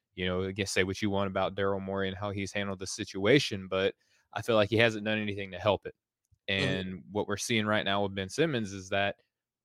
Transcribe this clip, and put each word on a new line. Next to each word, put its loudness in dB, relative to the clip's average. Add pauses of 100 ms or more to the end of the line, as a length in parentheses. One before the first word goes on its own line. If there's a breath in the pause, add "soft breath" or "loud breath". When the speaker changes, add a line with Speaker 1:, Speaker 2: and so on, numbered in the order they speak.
(160)
Speaker 1:
you -2
know, 0
I -4
guess -4
say 4
what -4
you 0
want 0
about -2
Daryl 0
Morey -4
and -6
how -6
he's -6
handled -4
the -8
situation, 2
but 2 (400)
I -6
feel 2
like 6
he 2
hasn't 4
done 0
anything -4
to -10
help 2
it. -10 (560)
Speaker 2:
Mm-hmm. 2
Speaker 1:
And -2
what -2
we're 0
seeing 0
right 2
now 2
with -2
Ben -4
Simmons 0
is -10
that 0 (480)